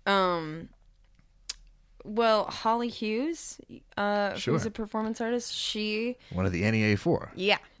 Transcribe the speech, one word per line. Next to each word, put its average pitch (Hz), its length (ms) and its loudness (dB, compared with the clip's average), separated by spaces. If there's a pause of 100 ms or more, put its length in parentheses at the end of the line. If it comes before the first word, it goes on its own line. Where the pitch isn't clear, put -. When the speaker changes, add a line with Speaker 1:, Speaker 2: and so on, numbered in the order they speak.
Speaker 1:
Um, 175 640 0 (1400)
well, 220 400 2
Holly 233 440 0
Hughes, 240 680 -4 (380)
uh, 202 380 0
Speaker 2:
Sure. - 180 0
Speaker 1:
who's 220 120 2
a 214 60 -2
performance 220 500 -4
artist, 240 320 -2
she 214 640 -2 (140)
Speaker 2:
One 92 140 0
of 92 80 2
the 87 100 2
N 110 100 4
E 107 200 4
A 101 40 2
Four. - 380 0
Speaker 1:
Yeah. 190 220 2 (220)